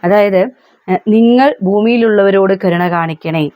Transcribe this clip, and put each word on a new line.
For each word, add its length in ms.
അതായത്, 360
ഏഹ്, 80
നിങ്ങൾ 340
ഭൂമിയിലുള്ളവരോട് 840
കരുണ 180
കാണിക്കണേ 500